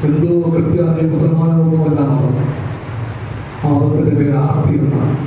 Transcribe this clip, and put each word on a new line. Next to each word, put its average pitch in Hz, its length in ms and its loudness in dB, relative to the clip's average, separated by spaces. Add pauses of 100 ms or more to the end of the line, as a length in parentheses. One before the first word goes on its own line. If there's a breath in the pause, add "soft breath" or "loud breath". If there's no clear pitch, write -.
എന്തോ 165 240 2 (220)
കൃത്യമായ 165 580 0
മുസൽമാനമൊന്നുമല്ല 160 880 2 (120)
മതം. 123 220 0 (1300)
ആ 147 120 0
മതത്തിൻ്റെ 147 420 2
പേര് 143 160 2 (100)
ആർത്തി 151 360 2
എന്നാണ്. - 340 0 (120)